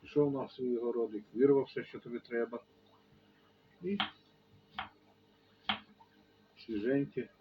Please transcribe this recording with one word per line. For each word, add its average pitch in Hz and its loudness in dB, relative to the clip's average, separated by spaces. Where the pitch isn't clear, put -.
Пішов 143 4
на 131 -4
свій 123 -2
городик, 113 -2
вирвав 139 6
все, 127 -6
що - -12
тобі 120 -10
треба. 117 -4
І 196 -2
свіженьке. 123 -2